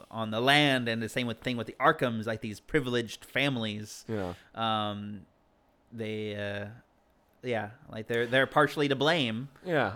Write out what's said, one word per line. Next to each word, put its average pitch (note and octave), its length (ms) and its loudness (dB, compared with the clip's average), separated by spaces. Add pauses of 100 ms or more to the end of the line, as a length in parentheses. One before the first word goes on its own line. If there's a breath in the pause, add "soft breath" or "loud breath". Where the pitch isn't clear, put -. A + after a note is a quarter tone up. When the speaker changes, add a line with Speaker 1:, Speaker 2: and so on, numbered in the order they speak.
(120)
Speaker 1:
on A2 180 -4
the A2 100 -2
land, C3+ 480 6
and A#2 140 0
the A2 80 -2
same B2 160 -2
with, A#2 140 -4
thing B2 180 -2
with A2+ 80 -4
the - 140 -10
Arkhams, B2 480 2
like, A2 140 -4
these G#2+ 180 -8
privileged B2 680 -2
families, A2+ 840 -4
Speaker 2:
Yeah. F#2+ 260 -4 (200 loud breath)
Speaker 1:
um, G#2 680 -4 (680)
they, G#2+ 440 -6
uh, G2+ 320 -6 (720)
yeah, A2 280 -2 (220)
like, A2 160 -10
they're, A#2 200 2
they're C3 200 4
partially D3 420 4
to C3+ 60 2
blame. C3+ 540 2 (160)
Speaker 2:
Yeah. C#3 300 2